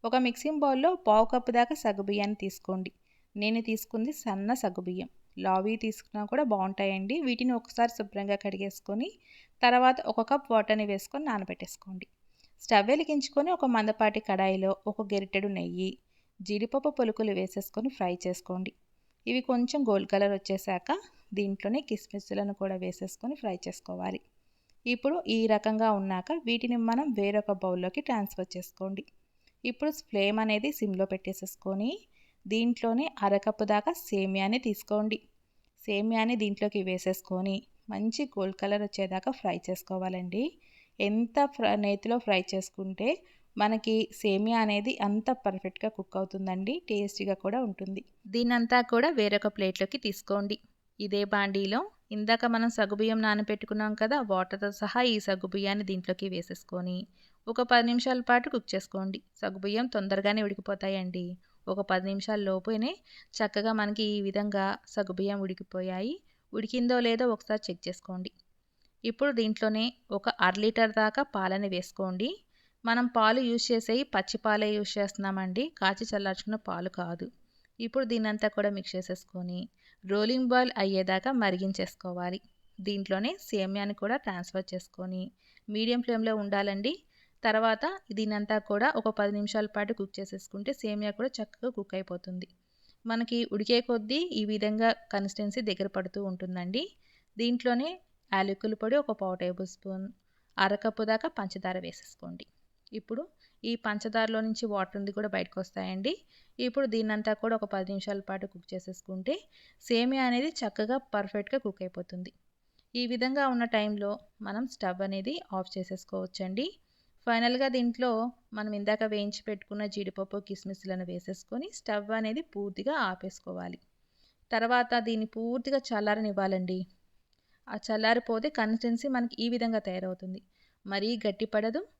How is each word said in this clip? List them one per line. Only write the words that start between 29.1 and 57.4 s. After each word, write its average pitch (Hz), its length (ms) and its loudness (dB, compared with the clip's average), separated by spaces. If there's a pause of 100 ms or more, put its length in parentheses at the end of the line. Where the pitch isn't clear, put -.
ఇప్పుడు 285 280 0 (100)
ఫ్లేమ్ 208 380 2
అనేది 214 320 2
సిమ్‌లో 196 340 0
పెట్టేసేసుకొని, 190 840 -4 (560)
దీంట్లోనే 226 600 2 (160)
అరకప్పు 202 440 2
దాకా 208 320 2
సేమియాని 196 640 0
తీసుకోండి. 214 600 -2 (640)
సేమియాని 220 520 2
దీంట్లోకి 208 480 0
వేసేసుకొని, 185 720 -2 (340)
మంచి 220 360 -2
గోల్డ్ 190 340 -4
కలర్ 208 240 0
వచ్చేదాకా 190 480 -2
ఫ్రై 175 280 -2
చేసుకోవాలండి. 185 840 -4 (560)
ఎంత 220 460 0
ఫ్ర-, 226 320 2
నేతిలో 208 420 0
ఫ్రై 196 240 2
చేసుకుంటే 190 680 -4 (460)
మనకి 220 380 2 (200)
సేమియా 214 460 2
అనేది 208 420 2
అంత 208 360 2
పర్ఫెక్ట్‌గా 202 520 -4
కుక్ - 280 -10
అవుతుందండి, 190 560 -2 (120)
టేస్టీగా 202 500 -2
కూడా 202 260 -2
ఉంటుంది. 190 400 -6 (240)
దీన్నంతా 240 560 4
కూడా 240 300 4
వేరొక 208 360 4
ప్లేట్లోకి 196 500 0
తీసుకోండి. 202 580 -2 (440)
ఇదే 202 240 0
బాండీలో 202 560 2 (320)
ఇందాక 220 340 2
మనం 233 240 4
సగ్గుబియ్యం 220 520 2
నానబెట్టుకున్నాం 214 760 0
కదా, 220 260 2
వాటర్తో 196 500 0
సహా 214 320 0
ఈ 233 160 6
సగ్గుబియ్యాన్ని 196 640 -2
దీంట్లోకి 185 440 -2
వేసేసుకొని, 180 680 -6 (500)